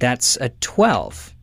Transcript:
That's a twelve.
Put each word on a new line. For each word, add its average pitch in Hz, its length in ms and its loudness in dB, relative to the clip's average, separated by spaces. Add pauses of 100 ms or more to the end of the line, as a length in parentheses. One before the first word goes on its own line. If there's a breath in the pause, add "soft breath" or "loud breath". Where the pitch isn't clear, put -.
That's 123 400 0
a 123 100 -2 (100)
twelve. - 840 0